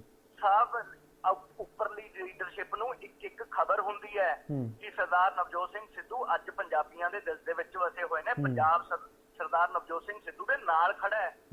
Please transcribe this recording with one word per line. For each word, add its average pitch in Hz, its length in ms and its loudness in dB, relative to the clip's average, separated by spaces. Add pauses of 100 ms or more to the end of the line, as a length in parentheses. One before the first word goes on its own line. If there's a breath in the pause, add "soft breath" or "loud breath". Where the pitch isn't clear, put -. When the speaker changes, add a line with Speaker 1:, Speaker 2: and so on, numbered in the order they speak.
(420)
Speaker 1:
ਸਭ 214 260 6 (640)
ਉ-, - 180 -4 (100)
ਉੱਪਰਲੀ 208 640 -8
ਲੀਡਰਸ਼ਿਪ 185 520 -8
ਨੂੰ 233 260 -2
ਇੱਕ - 220 -16
ਇੱਕ - 280 -10
ਖਬਰ 214 300 2
ਹੁੰਦੀ 208 360 -6
ਹੈ 175 340 0
Speaker 2:
ਹੂੰ। 123 300 -2
Speaker 1:
ਕਿ 208 100 -12
ਸਰਦਾਰ 180 460 4
ਨਵਜੋਤ 175 320 -2
ਸਿੰਘ 214 260 -12
ਸਿੱਧੂ 240 300 -6 (100)
ਅੱਜ - 140 -4
ਪੰਜਾਬੀਆਂ 170 600 -2
ਦੇ 202 100 -6
ਦਿਲ 165 260 -4
ਦੇ 165 80 -2
ਵਿੱਚ 165 240 -8
ਵਸੇ 175 260 -2
ਹੋਏ 160 180 -2
ਨੇ। 214 100 -2
Speaker 2:
ਹੂੰ। 147 120 0
Speaker 1:
ਪੰਜਾਬ 147 400 4
ਸਰ-, - 260 -6 (280)
ਸਰਦਾਰ 170 320 2
ਨਵਜੋਤ 165 340 -4
ਸਿੰਘ 208 220 -10
ਸਿੱਧੂ - 200 -12
ਦੇ 277 180 2
ਨਾਲ 170 300 4
ਖੜਾ 208 240 0
ਹੈ 190 180 -2 (180)